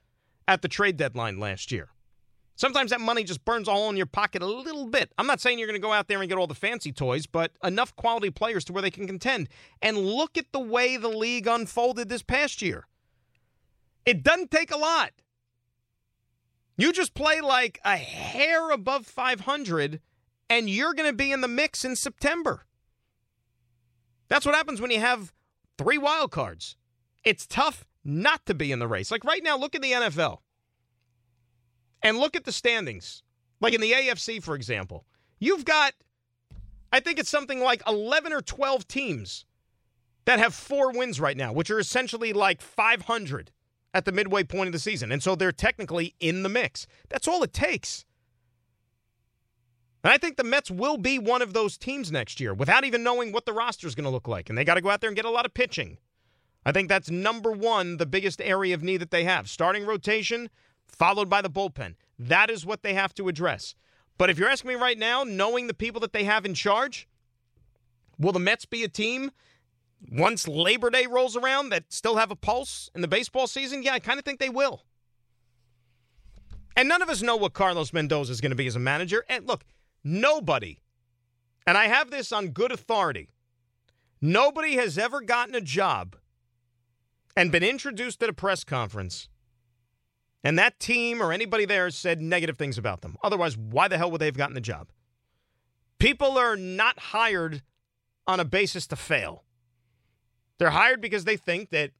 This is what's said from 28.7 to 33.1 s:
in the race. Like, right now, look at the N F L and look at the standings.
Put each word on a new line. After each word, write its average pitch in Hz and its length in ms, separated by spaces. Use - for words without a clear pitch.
in 127 100
the 120 80
race. 101 220
Like, 226 140
right 330 180
now, 311 140
look 269 180
at 320 60
the 269 140
N 247 80
F 170 160
L 156 240
and 220 140
look 285 180
at - 100
the 247 80
standings. 190 720